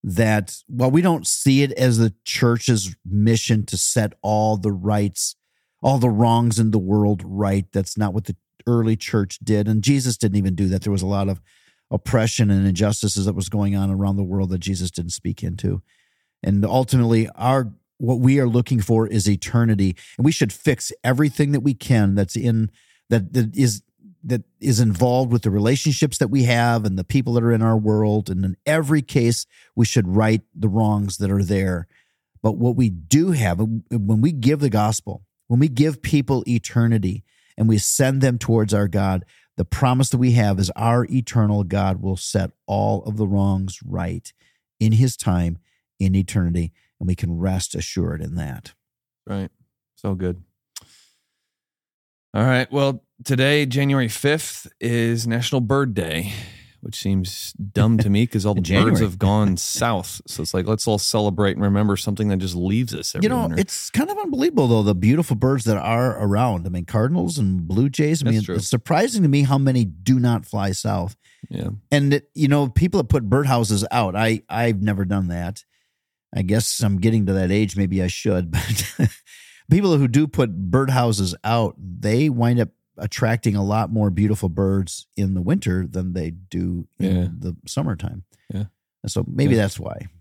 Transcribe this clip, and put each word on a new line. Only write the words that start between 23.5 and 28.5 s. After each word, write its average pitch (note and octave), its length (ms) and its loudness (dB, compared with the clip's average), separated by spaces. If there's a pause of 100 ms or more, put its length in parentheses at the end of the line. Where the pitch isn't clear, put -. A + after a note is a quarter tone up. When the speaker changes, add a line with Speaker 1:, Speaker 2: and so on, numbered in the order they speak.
Speaker 1:
is, A#2 260 0 (440)
that A#2+ 160 -2 (160)
is A#2 220 0
involved B2 500 2
with A#2 120 2
the G#2+ 80 0
relationships B2+ 680 0
that A#2+ 120 0
we C3 160 2
have A#2 420 2
and F#2 120 -2
the F2+ 60 -4
people B2 300 0
that A#2 100 2
are A#2 80 4
in A2 80 2
our A2+ 160 4
world. G#2+ 540 0
And F#2+ 160 -2
in F#2 180 -4